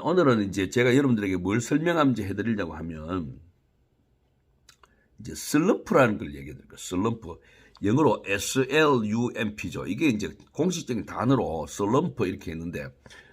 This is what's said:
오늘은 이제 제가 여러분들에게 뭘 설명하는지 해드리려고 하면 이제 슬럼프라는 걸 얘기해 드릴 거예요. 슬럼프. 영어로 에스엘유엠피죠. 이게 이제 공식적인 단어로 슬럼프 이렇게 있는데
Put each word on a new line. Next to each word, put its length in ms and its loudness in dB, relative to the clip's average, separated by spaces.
오늘은 460 4
이제 200 -2
제가 280 4
여러분들에게 400 2
뭘 240 0
설명하는지 640 2
해드리려고 500 -4
하면 640 -6
이제 160 -14
슬럼프라는 840 2
걸 160 -10
얘기해 200 -14
드릴 120 -20
거예요. 100 -20
슬럼프. 640 -4
영어로 420 4
에스엘유엠피죠. 1600 0
이게 220 0
이제 280 -2
공식적인 540 -2
단어로 600 0
슬럼프 580 -2
이렇게 240 -8
있는데 420 -8